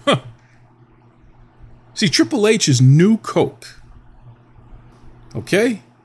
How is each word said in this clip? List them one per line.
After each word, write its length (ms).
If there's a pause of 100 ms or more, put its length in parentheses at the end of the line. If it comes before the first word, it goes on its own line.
Huh. 160 (1700)
See, 140
Triple 380
H 220
is 140
new 360
Coke. 580 (1600)
Okay? 500 (220)